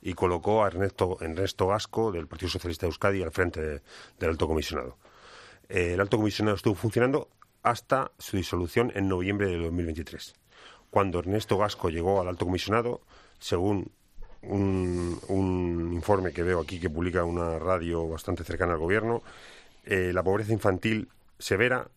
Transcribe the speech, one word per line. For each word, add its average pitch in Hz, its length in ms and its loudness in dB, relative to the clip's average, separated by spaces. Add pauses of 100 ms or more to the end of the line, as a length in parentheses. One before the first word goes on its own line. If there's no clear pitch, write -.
y 98 100 -4
colocó 92 500 2
a 101 60 4
Ernesto, 92 520 0
Ernesto 90 480 -2
Gasco, 107 440 0
del 82 160 -6
Partido 85 220 -6
Socialista 87 360 -4
de 85 40 2
Euskadi, 98 320 0
al 80 100 -4
frente 87 300 0
de, 76 180 -4 (380)
del 82 120 0
alto 80 160 2
comisionado. 76 520 -2 (720)
Eh, 90 260 0
el 92 60 2
alto 101 180 4
comisionado 107 380 2
estuvo 104 180 2
funcionando 123 540 2 (340)
hasta 127 560 0
su - 180 -6
disolución 92 580 0
en 98 140 0
noviembre 95 400 0
de 87 100 0
dos 82 140 -2
mil 87 140 0
veintitrés. 80 480 -8 (560)
Cuando 98 280 2
Ernesto 95 400 0
Gasco 101 320 0
llegó 87 300 2
al 90 80 -2
alto 90 160 -4
comisionado, 98 560 0 (380)
según 98 520 -2 (520)
un, 90 760 0 (100)
un 90 680 0
informe 92 380 2
que 82 100 -4
veo 87 180 2
aquí 82 180 -6
que 85 120 -2
publica 87 340 0
una 85 340 -2
radio 85 480 -2
bastante 82 380 -4
cercana 87 300 0
al 80 40 -2
gobierno, 107 440 0 (640)
eh, 92 280 2
la 90 100 2
pobreza 104 300 2
infantil 107 560 2 (300)
severa 123 580 2